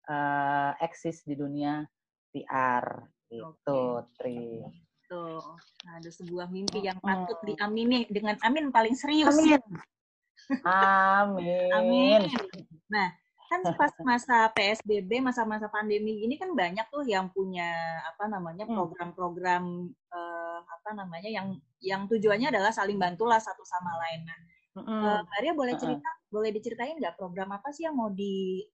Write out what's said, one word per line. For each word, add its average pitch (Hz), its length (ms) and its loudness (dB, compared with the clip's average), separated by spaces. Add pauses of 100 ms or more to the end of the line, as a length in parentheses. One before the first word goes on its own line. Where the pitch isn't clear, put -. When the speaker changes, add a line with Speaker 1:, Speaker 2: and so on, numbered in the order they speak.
(100)
Speaker 1:
eh, 143 600 0 (100)
eksis 165 400 -6
di 143 160 -8
dunia 147 480 -4 (480)
P 143 160 -8
R, 123 560 -2 (240)
gitu, 123 720 -4
Speaker 2:
Oke. - 160 -20
Speaker 1:
Tri. 117 480 -8 (400)
Speaker 2:
Tuh, 165 320 -10 (480)
ada 165 240 -16
sebuah 175 400 -10
mimpi 196 400 -4
yang 185 80 -8
Speaker 1:
Mm-mm. 202 80 -8
Speaker 2:
patut 185 400 -2
diamini 226 640 0
dengan 208 320 -2
amin 277 320 0
paling 226 240 4
serius. 294 320 4
Speaker 1:
Amin. 302 320 8 (880)
Speaker 2:
<laughs> 262 160 -2
Speaker 1:
Amin. 190 1040 4
Speaker 2:
Amin. 240 500 6 (680)
Nah, 190 240 2 (340)
kan 359 160 -2 (140)
pas 294 160 4 (100)
masa 240 480 4
P 208 220 2
S - 80 -6
B 202 240 0
B, 240 160 0
masa-masa 220 480 -2
pandemi 214 500 -2
gini 233 140 -2
kan 370 160 -6
banyak 202 400 0
tuh 285 160 -6
yang 190 240 0
punya, 170 760 -4
apa - 220 -8
namanya, 190 400 -8
Speaker 1:
Hmm. 226 80 -4
Speaker 2:
program-program, 175 1120 -4
eh, 170 680 -10 (100)
apa 208 240 -12
namanya, 190 400 -10
yang, 196 240 -6 (240)
yang 190 240 -2
tujuannya 220 480 4
adalah 214 240 4
saling 202 240 0
bantulah 220 400 4
satu 208 240 -12
sama 180 240 -6 (160)
lain. 165 240 -6
Nah, 165 120 -16 (360)
Speaker 1:
Mm-mm. 214 240 -4
Speaker 2:
eh, 208 240 2
Mbak - 160 -6
Ria 320 160 0
boleh 254 160 0
Speaker 1:
Mm-mm. 247 80 -4
Speaker 2:
cerita, 254 300 -4 (180)
boleh 214 240 -2
diceritain 233 480 -6
nggak 196 160 -4
program 190 400 -8
apa 285 160 -8
sih 320 160 -6
yang 302 80 -4
mau 220 160 0
di 190 480 -2 (140)